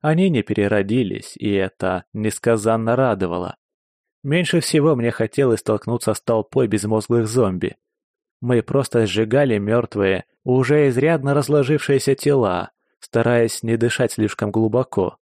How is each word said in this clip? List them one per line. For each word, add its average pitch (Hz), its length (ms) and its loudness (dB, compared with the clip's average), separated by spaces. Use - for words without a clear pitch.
Они 165 280 2
не 127 140 0
переродились, 104 920 -2
и 107 140 -2
это 95 600 -2
несказанно 113 840 0
радовало. 92 600 -2
Меньше 170 380 0
всего 156 360 2
мне 117 160 0
хотелось 120 480 0
столкнуться 110 540 -2
с - 80 -6
толпой 113 460 0
безмозглых 107 600 0
зомби. 98 500 -2
Мы 120 180 2
просто 120 440 0
сжигали 110 520 0
мёртвые, 101 680 0
уже 131 460 2
изрядно 139 440 0
разложившиеся 143 800 0
тела, 117 580 0
стараясь 117 640 0
не 113 140 -2
дышать 113 340 0
слишком 107 400 -2
глубоко. 113 720 0